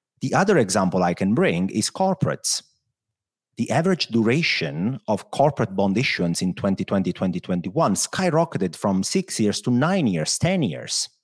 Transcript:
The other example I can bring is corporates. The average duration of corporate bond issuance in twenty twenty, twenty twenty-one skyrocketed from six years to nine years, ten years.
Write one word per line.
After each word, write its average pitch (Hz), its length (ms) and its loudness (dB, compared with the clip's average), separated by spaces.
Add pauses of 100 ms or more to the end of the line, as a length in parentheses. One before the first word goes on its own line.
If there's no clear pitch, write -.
(200)
The 127 140 -4
other 190 240 4
example 92 440 2
I 87 120 2
can 101 200 0
bring 98 360 0
is - 200 -2
corporates. - 720 -2 (920)
The - 140 -4
average 170 380 0
duration 104 1000 0
of - 240 -4
corporate 127 460 0
bond 98 200 2
issuance 90 460 0
in 90 120 0
twenty 98 300 -2
twenty, 92 280 0
twenty 90 280 -4
twenty-one 95 540 0
skyrocketed 156 800 0
from 95 280 0
six - 360 -4
years 104 240 0
to - 80 -2
nine 151 360 2
years, 85 320 -2
ten 180 240 0
years. 71 460 -4 (160)